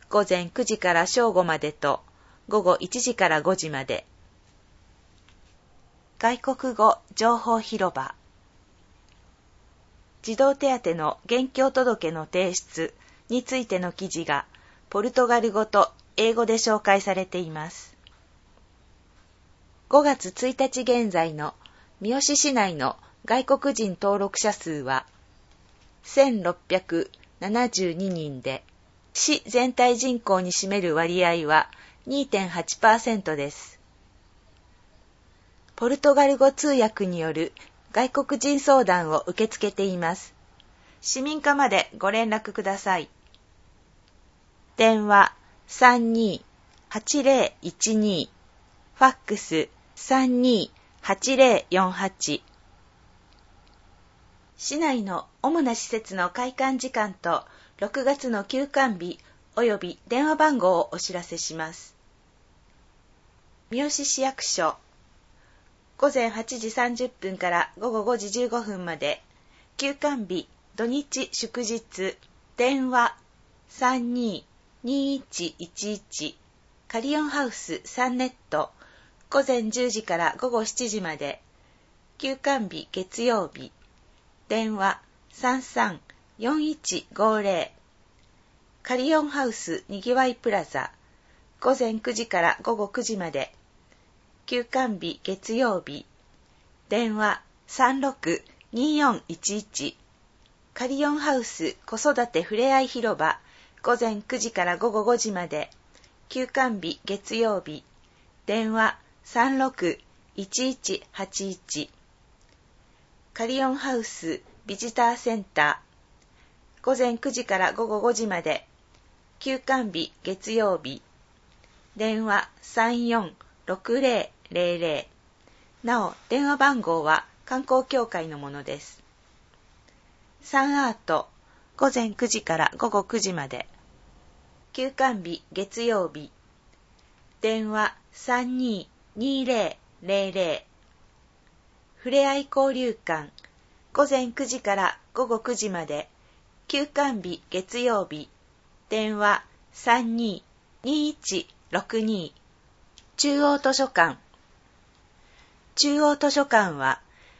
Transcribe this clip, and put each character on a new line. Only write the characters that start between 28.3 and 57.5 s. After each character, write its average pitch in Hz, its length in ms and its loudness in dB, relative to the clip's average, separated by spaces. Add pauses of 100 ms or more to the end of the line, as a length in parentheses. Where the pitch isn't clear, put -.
で、 131 220 -6 (500)
市 - 320 0
全 247 280 0
体 247 240 4
人 247 220 -2
口 190 200 2
に 180 140 -2
占 - 160 -2
め 202 100 0
る 175 160 0
割 170 300 2
合 170 220 2
は 156 220 4 (360)
二 269 220 -2
点 196 200 0
八 170 300 -6
パ 220 160 6
ー 233 60 4
セ 226 160 0
ン 196 60 -4
ト 156 140 -2
で 143 160 -4
す。 - 280 -20 (2000)
ポ 233 140 -2
ル 277 80 0
ト 285 180 6
ガ 285 100 8
ル 277 120 4
語 269 140 8
通 294 180 -2
訳 214 360 2
に 175 140 -4
よ 160 140 -2
る 160 180 -4 (400)
外 254 180 2
国 277 300 -2
人 285 200 2
相 269 240 6
談 180 280 2
を 156 160 2
受 214 200 0
け 214 40 -10
付 208 200 -2
け - 40 -20
て 196 100 -2
い 185 120 -4
ま 165 180 -2
す。 - 180 -20 (680)
市 - 200 -4
民 294 200 -4
課 285 120 4
ま 277 160 4
で 190 280 2
ご 190 140 0
連 226 180 0
絡 214 240 -4
く 214 100 -6
だ 190 140 -2
さ 190 200 0
い。 151 120 -8 (1700)
電 220 300 6
話、 202 280 8 (320)
三 240 460 6
二 220 300 0 (460)
八 262 340 -2
零 254 380 6
一 220 340 -2
二、 208 360 2 (640)
フ - 80 6
ァ 262 60 10
ッ 254 60 2 (120)
ク 214 100 -2
ス、 - 320 -2 (260)
三 262 460 2
二 247 300 4 (300)
八 247 340 0
零 254 340 6
四 190 220 2
八。 180 500 -4 (2250)
市 - 200 -6
内 285 240 0
の 190 260 -6 (140)
主 320 200 2
な 247 140 2
施 - 120 -8
設 220 280 -6
の 185 140 0
開 254 240 -4
館 262 240 0
時 254 120 -6
間 214 240 -2
と、 165 300 -2 (360)